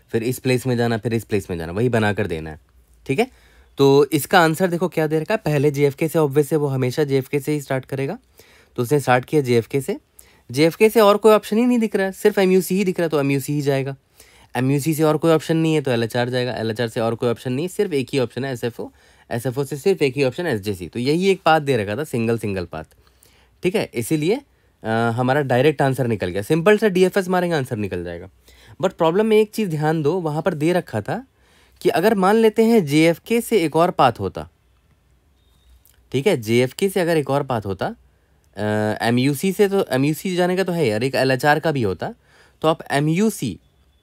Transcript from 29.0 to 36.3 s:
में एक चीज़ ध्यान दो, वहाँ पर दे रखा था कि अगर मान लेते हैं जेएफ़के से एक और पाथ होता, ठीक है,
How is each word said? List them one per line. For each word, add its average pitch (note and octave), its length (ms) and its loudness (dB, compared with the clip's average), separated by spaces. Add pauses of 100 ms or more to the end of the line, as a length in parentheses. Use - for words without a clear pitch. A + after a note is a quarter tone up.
में A3 120 4
एक G#3+ 140 2
चीज़ G#3+ 180 -4
ध्यान D#3 340 -2
दो, D3 180 0
वहाँ D#3 200 -4
पर F3+ 140 -2
दे D3+ 180 0
रखा A#2 280 -4
था G3+ 240 -8 (560)
कि - 100 0
अगर G#3 260 2
मान F#3+ 200 4
लेते A3 280 4
हैं A3 200 4
जेएफ़के D#3+ 560 2
से G#3+ 220 0
एक D3+ 120 -2
और F3 180 4
पाथ C3 260 2
होता, F2 280 -8 (1600)
ठीक C#3 160 0
है, F#3+ 120 4